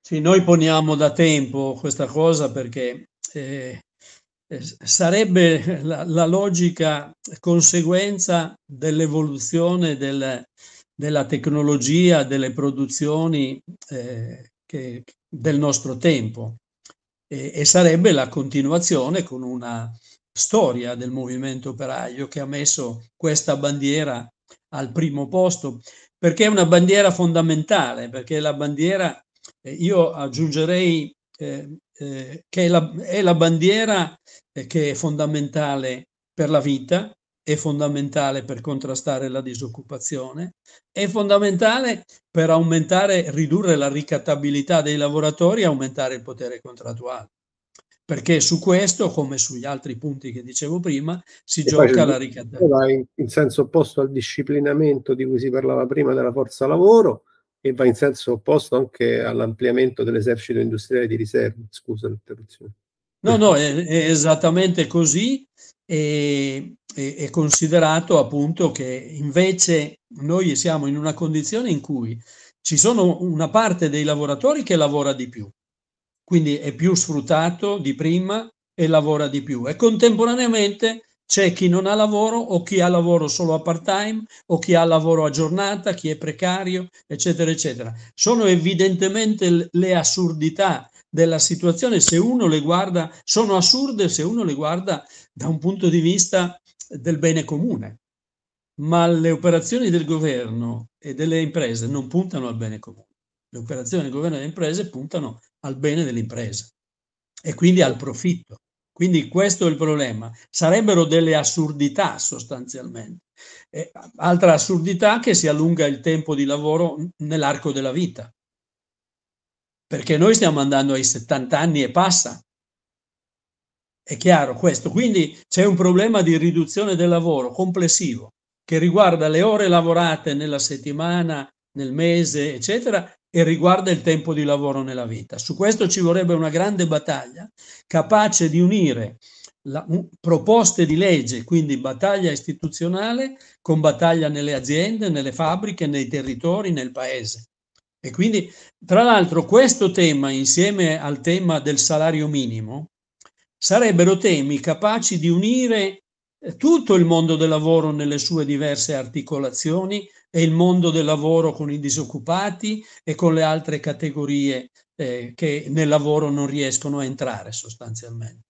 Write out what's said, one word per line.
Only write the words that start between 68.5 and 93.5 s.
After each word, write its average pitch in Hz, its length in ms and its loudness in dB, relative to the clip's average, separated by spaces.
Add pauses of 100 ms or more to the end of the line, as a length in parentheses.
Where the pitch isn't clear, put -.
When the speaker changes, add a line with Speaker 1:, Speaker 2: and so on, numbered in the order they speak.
Speaker 1:
che 131 140 -8
invece 147 1120 -2 (220)
noi 165 340 0
siamo 156 320 -2
in 143 100 -2
una 151 160 -4
condizione 165 560 -4
in 143 120 -2
cui 117 380 -8 (420)
ci 151 160 -2
sono 196 440 4
una 160 280 -2
parte 170 400 2
dei 147 140 -2
lavoratori 151 600 0
che 180 120 0
lavora 143 380 0
di 127 140 -8
più, 110 220 -16 (720)
quindi 151 340 0
è 143 160 -8
più 165 220 2
sfruttato 170 840 -2
di 139 160 -4
prima 185 560 -2 (240)
e 165 140 0
lavora 151 400 2
di 139 160 -6
più, 123 240 -6
e 160 80 -6
contemporaneamente 226 1300 2 (240)
c'è 185 280 2
chi 180 160 2
non 185 160 2
ha 202 80 0
lavoro 214 440 0
o 190 240 -2
chi 190 200 -2
ha 175 60 4
lavoro 170 400 2
solo 160 260 -2
a 160 80 -2
part-time 202 600 -4 (240)
o 175 120 0
chi 180 140 0
ha 165 100 6
lavoro 160 420 4
a 147 40 0
giornata, 180 640 -2
chi 156 160 -6
è 151 80 -4
precario, 180 680 -4 (200)
eccetera, 165 440 -2
eccetera. 123 420 -6 (200)
Sono 226 320 2
evidentemente 190 1040 2
l-, 170 220 4
le 185 240 2
assurdità 160 960 0 (240)
della 165 260 4
situazione, 175 600 2
se 165 160 4
uno 226 300 2
le 156 120 4
guarda, 170 520 0 (120)
sono 208 320 2